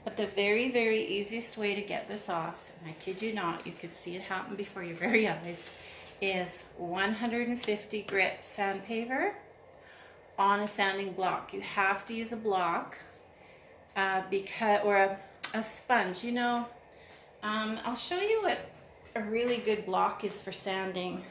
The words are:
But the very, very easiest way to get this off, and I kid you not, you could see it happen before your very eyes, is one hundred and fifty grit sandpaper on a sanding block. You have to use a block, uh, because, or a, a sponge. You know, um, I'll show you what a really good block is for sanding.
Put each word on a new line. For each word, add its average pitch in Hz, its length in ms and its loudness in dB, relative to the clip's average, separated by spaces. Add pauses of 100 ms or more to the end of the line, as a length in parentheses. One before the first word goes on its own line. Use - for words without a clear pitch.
But - 140 -6
the 208 100 0
very, 208 420 4
very 226 320 4
easiest 208 560 -4
way 202 180 0
to 208 60 -4
get 180 280 -6
this 208 180 -8
off, 170 420 -4 (100)
and 165 100 -12
I 156 120 -10
kid 190 200 -6
you 220 120 -2
not, 175 320 -2
you 180 60 -8
could 170 220 -12
see 175 240 -10
it 190 60 -8
happen 190 340 -4
before 196 260 -8
your 170 140 -8
very 220 320 4
eyes, 170 420 -6 (500)
is 185 440 -2 (120)
one 185 360 0
hundred 233 340 -2
and 240 100 -2
fifty 208 440 -2
grit - 420 0
sandpaper 233 920 -2 (1040)
on 202 220 6
a 208 80 0
sanding 196 460 0
block. 180 400 0
You 196 80 -4
have 196 460 2
to 233 60 -6
use 226 200 -4
a 226 40 -6
block, 190 600 0 (1000)
uh, 190 340 2
because, 208 540 4
or 202 140 8
a, 196 220 6 (340)
a 220 100 0
sponge. 196 580 2
You 240 120 -2
know, 240 340 2 (760)
um, 214 440 -2
I'll 240 100 -2
show 359 240 -2
you 427 220 4
what 359 180 2 (560)
a 220 80 0
really 233 340 2
good 208 280 0
block 185 400 2
is - 160 -4
for 190 100 -8
sanding. 185 800 -4